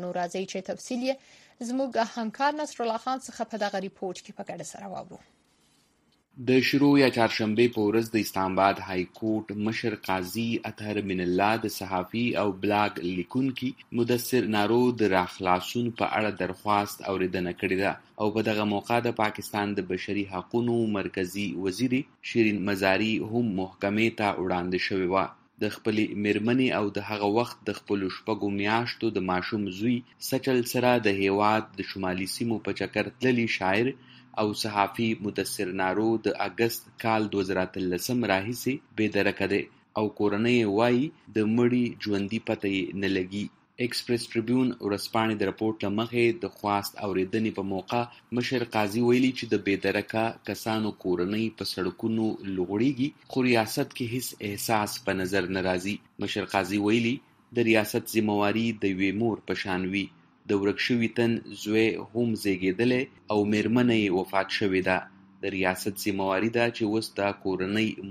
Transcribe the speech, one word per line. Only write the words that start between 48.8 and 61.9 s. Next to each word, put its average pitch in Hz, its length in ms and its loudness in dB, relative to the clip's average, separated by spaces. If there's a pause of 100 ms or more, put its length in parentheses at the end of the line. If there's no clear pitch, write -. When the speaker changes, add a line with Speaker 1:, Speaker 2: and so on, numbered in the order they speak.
Speaker 2:
ویلي 127 320 4
چې - 120 -6
د 104 140 2
بې 101 100 4 (120)
درکه 104 360 0 (260)
کسانو 110 440 -2 (100)
کورنۍ 95 420 0 (120)
په 98 160 -6
سړکونو 110 560 -2 (260)
لغړیږي، 117 540 0 (240)
خو 127 160 0
ریاست 120 480 2
کې 127 160 -4
هیڅ 127 140 -6 (200)
احساس 104 500 -2 (120)
په 95 100 0
نظر 92 380 -2
نه 92 100 0
راځي. 92 280 -2 (280)
مشر 98 320 -4
قاضي 95 320 0
ویلي 117 260 2 (380)
د 117 200 2
ریاست 110 320 2 (120)
ذمهواري 104 520 2 (120)
د - 40 -2 (120)
یوې 98 160 0 (120)
مور 107 280 -2
په 92 140 -4
شان 92 280 -2
وي. 98 140 -2 (420)
د 104 120 4
ورک 101 220 0
شوي 117 240 2 (100)
تن 117 160 2 (300)
زوی 110 260 2 (240)